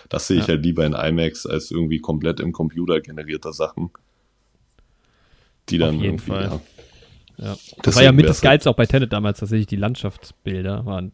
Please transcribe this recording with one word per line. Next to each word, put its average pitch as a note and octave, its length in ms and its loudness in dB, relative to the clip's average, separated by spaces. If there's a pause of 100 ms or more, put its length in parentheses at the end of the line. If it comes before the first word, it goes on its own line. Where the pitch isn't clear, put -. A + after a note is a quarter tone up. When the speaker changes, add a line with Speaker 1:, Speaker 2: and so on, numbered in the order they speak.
Speaker 1:
Das - 200 -6
sehe F#2 100 2
ich - 100 2
Speaker 2:
Ja. E2+ 60 4
Speaker 1:
halt D2+ 100 0
lieber E2 220 0
in D2+ 80 0
imax D#2+ 520 -2
als D#2 260 -6
irgendwie D#2+ 280 -2
komplett D#2 400 -4
im E2+ 140 -4
Computer E2 480 -2
generierter D#2 500 -12
Sachen. D#2+ 380 -6 (1800)
Die F2 80 -2
dann D#2 200 2
Speaker 2:
Auf D#2 40 -4
jeden - 40 -4 (140)
Speaker 1:
irgendwie, - 120 -10
Speaker 2:
Fall. G2 120 -4
Speaker 1:
ja. - 1040 -14
Speaker 2:
Ja. G#2 80 -8
Das - 180 -20
war - 140 -20
Speaker 1:
Deswegen B2 200 6
Speaker 2:
ja C3+ 60 10
mit C#3+ 140 8
Speaker 1:
wär's D#3 120 4
Speaker 2:
das - 40 -8
Geilste C#3+ 280 6
auch A#2+ 60 2
bei A#2+ 100 4
Tenet B2 280 2
damals G#2 260 -2
tatsächlich, G#2+ 280 -2
die G#2 100 -6
Landschaftsbilder G2+ 1080 -6
waren F#2 280 -8